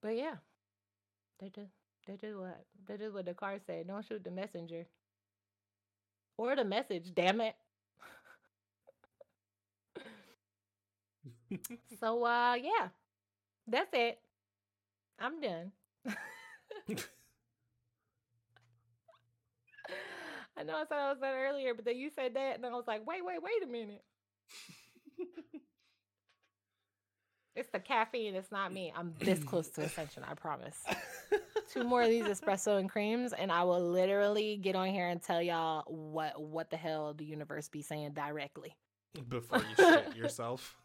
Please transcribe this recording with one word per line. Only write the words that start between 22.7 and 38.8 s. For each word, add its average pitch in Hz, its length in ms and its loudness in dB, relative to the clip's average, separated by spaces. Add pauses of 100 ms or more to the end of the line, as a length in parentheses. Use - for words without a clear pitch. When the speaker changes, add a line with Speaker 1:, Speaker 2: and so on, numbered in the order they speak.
Speaker 1:
was 240 140 -4
like, 214 200 -2
"Wait, 349 180 -4
wait, 359 180 -4
wait 403 200 0
a 359 80 -4
minute." 214 340 -8 (1120)
<laughs> 339 440 -12 (1900)
It's 262 160 -4
the 202 60 0
caffeine. 220 560 0
It's 185 160 -6
not 196 220 -2
me. 185 240 -6
I'm 170 240 -6
this 185 240 4
close 165 240 0
to - 140 -4
ascension, 151 460 -6
I 147 60 -6
promise. 151 400 -6 (560)
<laughs> - 420 -2
Two 247 120 0
more 240 180 6
of 233 60 8
these 226 160 6
espresso 202 560 2
and 190 100 0
creams, 226 420 0
and 185 200 -2
I 170 100 6
will 180 160 6 (140)
literally 202 640 4
get 190 180 0
on 185 140 2
here 190 180 2
and 175 160 -2
tell 170 180 2
y'all 165 460 2
what, 156 560 -4
what 156 260 -6
the 170 80 -2
hell 156 380 -2
the 151 100 -10
universe 151 440 -8
be 147 120 -8
saying 151 340 -6
directly. 147 600 -6 (540)